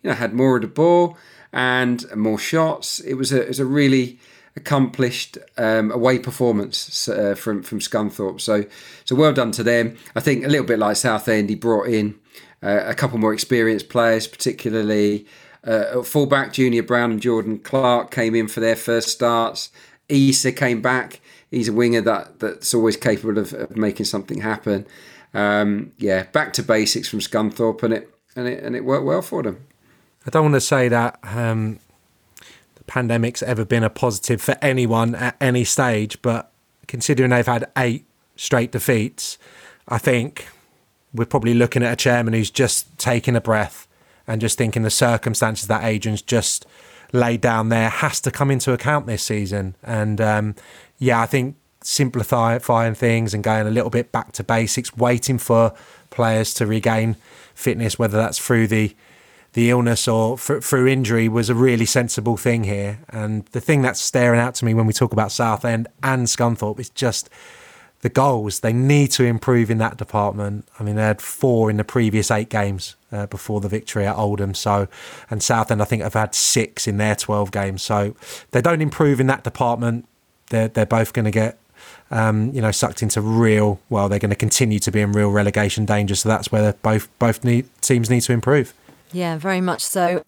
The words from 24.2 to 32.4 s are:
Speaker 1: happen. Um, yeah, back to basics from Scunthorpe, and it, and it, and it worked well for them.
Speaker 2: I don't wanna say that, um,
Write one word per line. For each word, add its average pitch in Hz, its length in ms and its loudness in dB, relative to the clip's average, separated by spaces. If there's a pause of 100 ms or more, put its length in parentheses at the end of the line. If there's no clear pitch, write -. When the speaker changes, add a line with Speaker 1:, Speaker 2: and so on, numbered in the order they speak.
Speaker 1:
happen. 104 460 -4 (460)
Um, 104 680 0
yeah, 95 260 0
back 151 300 -2
to - 80 -4
basics 110 460 0
from 107 120 -6
Scunthorpe, 110 640 -2
and 117 120 0
it, - 200 -10 (200)
and 123 140 -6
it, - 140 -8
and 117 120 -8
it 117 100 -8
worked 135 200 -2
well 185 180 0
for - 200 -6
them. 101 220 -8 (600)
Speaker 2:
I 127 40 -8
don't 160 120 2
wanna 143 180 4
say 131 280 2
that, 117 340 2
um, 110 560 -2 (960)